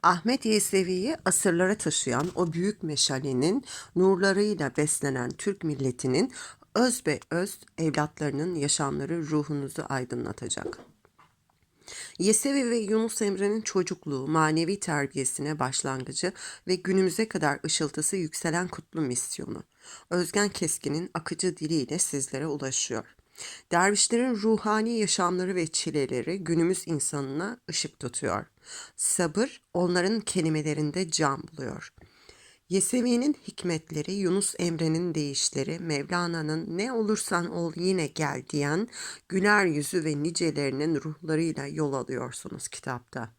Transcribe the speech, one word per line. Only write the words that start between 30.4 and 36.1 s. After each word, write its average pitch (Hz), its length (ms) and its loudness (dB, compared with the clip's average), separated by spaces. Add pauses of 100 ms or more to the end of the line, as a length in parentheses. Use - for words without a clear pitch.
can 143 320 0
buluyor. - 500 -10 (760)
Yesevi'nin 240 640 2 (120)
hikmetleri, 160 680 -4
Yunus 196 460 0
Emre'nin 165 560 0
deyişleri, 143 640 -2
Mevlana'nın 165 1000 -2